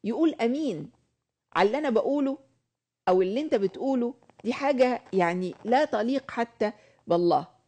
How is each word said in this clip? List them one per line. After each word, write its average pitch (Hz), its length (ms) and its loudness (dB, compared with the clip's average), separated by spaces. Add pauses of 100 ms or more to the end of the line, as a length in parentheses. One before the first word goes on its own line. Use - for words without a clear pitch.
يقول 233 300 0
آمين 233 580 -4 (640)
على 190 120 4
اللي 226 100 4
أنا 302 120 0
بقوله 269 480 2 (720)
أو 185 120 4
اللي 202 200 0
أنت 311 140 -2
بتقوله، 240 580 -2 (300)
دي 233 100 -4
حاجة 254 480 0 (120)
يعني 180 420 -2 (100)
لا 254 200 2
تليق 254 460 -4
حتى 226 400 -4 (360)
بالله 170 400 2 (200)